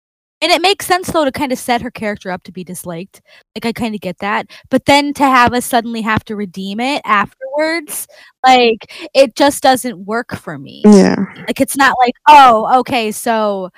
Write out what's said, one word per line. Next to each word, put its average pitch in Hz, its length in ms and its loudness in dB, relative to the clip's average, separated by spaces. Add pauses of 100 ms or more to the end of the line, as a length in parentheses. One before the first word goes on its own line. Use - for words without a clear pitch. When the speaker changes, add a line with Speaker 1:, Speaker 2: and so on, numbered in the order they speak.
(440)
Speaker 1:
And 339 80 0
it 320 80 0
makes 381 260 -2
sense, 359 240 -2
though, 320 140 0
to 262 80 -2
kinda 254 240 -4
set 240 240 -4
her 254 100 -10
character 208 400 -10
up 180 120 -10
to 185 100 -20
be 185 120 -14
disliked. 175 580 -14 (340)
Like, 226 80 -12
I 233 80 -4
kinda 220 240 -6
get 180 220 -10
that. 208 280 -6 (220)
But 254 160 0
then 285 300 2
to 285 100 0
have 240 300 4
us 247 100 -2
suddenly 233 380 -4
have 220 240 -2
to 214 100 -10
redeem 196 440 -8
it 269 260 -4
afterwards, 294 1000 -4 (400)
like, 247 460 2 (220)
it 262 220 2
just 285 260 0
doesn't 247 420 0
work 226 320 -8
for 156 220 -14
me. 135 260 -18
Speaker 2:
Yeah. 196 320 6 (300)
Speaker 1:
Like, 240 160 -4
it's - 160 -4
not 247 200 2
like, 247 140 2 (160)
"Oh, 247 520 6
okay, 240 300 -4
so 208 680 -4